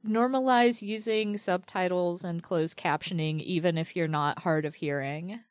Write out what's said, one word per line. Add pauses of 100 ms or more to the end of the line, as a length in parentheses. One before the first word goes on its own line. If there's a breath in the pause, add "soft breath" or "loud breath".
Normalize
using
subtitles
and
closed
captioning,
even
if
you're
not
hard
of
hearing. (120)